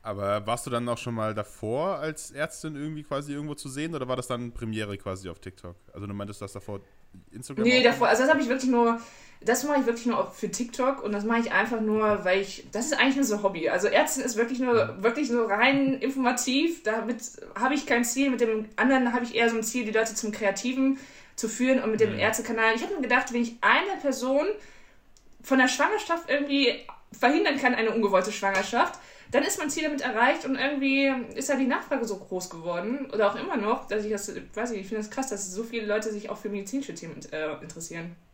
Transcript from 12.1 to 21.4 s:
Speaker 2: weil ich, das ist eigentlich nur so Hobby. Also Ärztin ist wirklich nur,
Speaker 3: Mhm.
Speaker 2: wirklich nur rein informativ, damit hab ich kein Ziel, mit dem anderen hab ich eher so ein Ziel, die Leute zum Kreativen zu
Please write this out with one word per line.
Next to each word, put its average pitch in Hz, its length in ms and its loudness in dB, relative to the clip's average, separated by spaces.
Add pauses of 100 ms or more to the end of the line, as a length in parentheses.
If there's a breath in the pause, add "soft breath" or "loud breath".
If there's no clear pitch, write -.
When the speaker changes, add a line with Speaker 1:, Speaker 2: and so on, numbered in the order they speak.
Speaker 2:
weil 185 160 4
ich, - 320 -6
das 226 140 -2
ist 285 120 0
eigentlich 269 200 4
nur 277 80 2
so 208 180 0
Hobby. 170 240 0
Also 180 200 2
Ärztin 262 360 2
ist 233 140 -2
wirklich 240 220 0
nur, 240 340 2
Speaker 3:
Mhm. 190 100 -10
Speaker 2:
wirklich 240 260 0
nur 233 200 2
rein 269 460 4
informativ, 269 880 0
damit 220 400 -2 (360)
hab 262 140 2
ich 285 120 -2
kein 240 200 2
Ziel, 277 240 2
mit 247 100 0
dem 220 380 0
anderen 247 340 4
hab 240 120 0
ich 233 120 -6
eher 233 140 4
so 226 80 0
ein 220 60 -2
Ziel, 247 200 -2
die 214 80 -4
Leute 220 240 2
zum 214 160 -4
Kreativen 262 680 0 (360 loud breath)
zu 220 140 -2